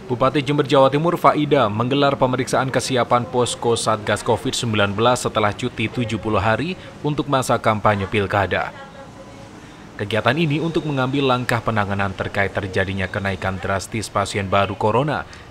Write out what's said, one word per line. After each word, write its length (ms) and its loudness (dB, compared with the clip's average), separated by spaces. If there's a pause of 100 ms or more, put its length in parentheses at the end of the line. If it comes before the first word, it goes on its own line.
Bupati 400 0
Jember, 240 0
Jawa 240 6
Timur, 240 0
Faida, 560 4
menggelar 480 2
pemeriksaan 480 2
kesiapan 560 0
posko 560 0
Satgas 400 0
covid 320 0
sembilan 400 0
belas 320 2
setelah 320 0
cuti 320 -4
tujuh 320 -2
puluh 240 0
hari 320 0 (320)
untuk 240 -2
masa 240 2
kampanye 480 2
pilkada. 720 0 (1200)
Kegiatan 400 0
ini 240 2
untuk 320 0
mengambil 400 2
langkah 320 0
penanganan 480 0
terkait 400 -2
terjadinya 560 -2
kenaikan 480 -4
drastis 560 -4
pasien 400 -2
baru 240 2
corona 480 0 (280)